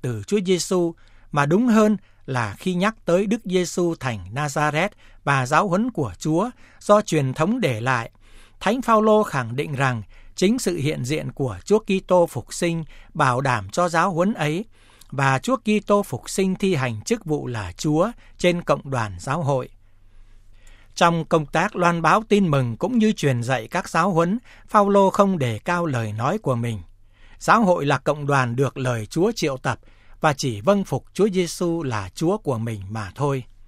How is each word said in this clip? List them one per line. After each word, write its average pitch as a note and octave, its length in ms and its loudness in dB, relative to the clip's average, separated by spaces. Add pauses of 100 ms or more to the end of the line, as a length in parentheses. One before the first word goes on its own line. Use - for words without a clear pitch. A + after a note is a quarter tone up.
từ A#2 260 -6
Chúa G#3 200 0
Giêsu, F3 480 0 (380)
mà C#3+ 140 2
đúng G3 200 2
hơn G#3+ 300 4 (300)
là A#2+ 320 -2
khi F#3 160 -4
nhắc G3 200 0 (100)
tới F#3 220 2
Đức A3 180 -2
Giêsu F3+ 560 0
thành G#2+ 340 -6
Nazareth D3+ 540 -2 (360)
và C3+ 220 2
giáo D#3+ 220 2
huấn G#3 220 0
của B2 280 -4
Chúa E3+ 320 0 (300)
do G#3 220 6
truyền C3+ 320 0
thống G#3 260 0
để B2+ 200 0
lại, A#2+ 300 -2 (500)
Thánh A#3+ 220 0
Phaolô G#3+ 400 4
khẳng B2 340 -4
định D3+ 180 -6
rằng B2 280 -2 (320)
chính G#3+ 240 2
sự F#3 180 -2
hiện D3 280 -4
diện C3+ 280 -4
của A#2 320 -6
Chúa G#3 140 4
Kitô F#3 480 2
phục - 280 -10
sinh E3+ 300 -4 (300)
bảo C3 260 2
đảm A#2+ 300 -2
cho F3 180 0
giáo E3+ 240 0
huấn F3+ 220 0
ấy, D#3 300 -4 (460)
và C3+ 280 0
Chúa B3+ 180 -2
Kitô G#3 460 0
phục - 280 -10
sinh F#3+ 240 0
thi F#3+ 200 0
hành B2+ 260 -2
chức - 240 -4
vụ C#3+ 220 -4
là G#2+ 260 -8
Chúa D#3+ 380 0 (280)
trên F3 240 2
cộng C#3+ 280 -2
đoàn A2 300 -4
giáo D3 220 -4
hội. C3+ 260 -2 (1300)
Trong E3+ 300 2
công D#3+ 220 0
tác F3+ 300 -2
loan E3+ 260 0
báo F3+ 260 4
tin G3+ 220 4
mừng B2+ 260 0
cũng A3+ 220 -2
như G#3+ 140 4
truyền C3 300 0
dạy A#2 260 -4
các F#3 200 -4
giáo F3 220 0
huấn, E3+ 280 2 (300)
Phaolô G3+ 420 6
không G3 280 2
đề A#2 200 -2
cao F3 280 -2
lời A#2 260 -2
nói C3 260 -2
của C3+ 160 -2
mình. A#2 280 -4 (560)
Giáo G#3 240 4
hội F3+ 240 2
là C#3 120 2
cộng D3 280 -2
đoàn B2+ 300 0
được C3+ 220 -2
lời A#2+ 280 -4
Chúa G3 260 -2
triệu C#3 240 -4
tập B2 220 -4 (420)
và D#3 120 2
chỉ A#2+ 280 -4
vâng F#3+ 240 2
phục - 280 -6
Chúa G3+ 160 2
Giêsu F3 540 -2
là A2 320 -6
Chúa F3+ 240 -2
của B2+ 200 -4
mình A2 300 -6
mà G#2 260 -8
thôi. C#3 300 -4 (240)